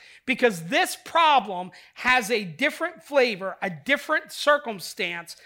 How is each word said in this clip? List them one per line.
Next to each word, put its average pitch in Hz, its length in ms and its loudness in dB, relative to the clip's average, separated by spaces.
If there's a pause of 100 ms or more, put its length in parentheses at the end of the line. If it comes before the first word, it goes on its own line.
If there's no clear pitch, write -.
(260)
because 220 400 0
this 330 300 0
problem 214 760 2 (240)
has 247 340 0
a 220 140 0
different 294 580 -4
flavor, 214 600 0
a 190 100 -4
different 285 600 -2
circumstance, 196 1040 -2 (100)